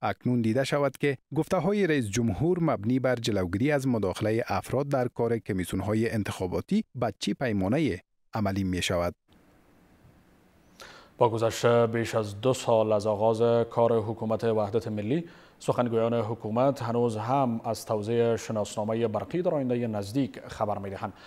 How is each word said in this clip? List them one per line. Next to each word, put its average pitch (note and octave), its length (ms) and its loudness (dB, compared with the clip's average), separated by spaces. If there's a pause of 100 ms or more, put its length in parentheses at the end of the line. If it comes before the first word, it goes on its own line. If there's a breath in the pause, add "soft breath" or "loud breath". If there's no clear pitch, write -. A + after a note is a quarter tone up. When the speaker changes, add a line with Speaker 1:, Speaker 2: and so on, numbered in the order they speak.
Speaker 1:
اکنون A#2+ 400 0
دیده A2+ 220 2
شود C#3+ 340 -2
که C#3+ 200 0 (180)
گفته‌های F#3 520 2
رئیس C#3 200 2
جمهور A#2 540 0
مبنی B2 380 2
بر B2+ 160 2
جلوگیری G#2+ 560 0
از C#3 160 0
مداخلهٔ A2 600 0
افراد B2+ 420 -2
در B2+ 180 2
کار A#2 300 0
کمیسیون‌های G#2 760 0
انتخاباتی A2 720 -2 (120)
به A#2+ 240 -2
چی - 140 -2
پیمانهٔ A2 680 0 (340)
عملی G2 300 0
می‌شود. F2 520 0 (2000 loud breath)
Speaker 2:
با A#2+ 120 6
گذشت A2 360 0
بیش A#2 500 2
از G#2 260 -4
دو B2+ 120 2
سال A2 380 2
از G#2 160 2
آغاز A2+ 640 2
کار A#2 300 2
حکومت A2 440 -2
وحدت A2 440 0
ملی، A2 420 -2 (300 loud breath)
سخنگویان A#2 540 0
حکومت A#2 680 0
هنوز A#2 360 0
هم A#2+ 460 0
از A2+ 220 -6
توزیع A#2 500 0
شناسنامهٔ A2+ 720 -2
برقی G#2+ 340 -4
در E3+ 140 0
آیندهٔ B2 320 0
نزدیک G#2+ 600 -2
خبر G#2 300 -2
می‌دهند. G2 360 -8 (140 loud breath)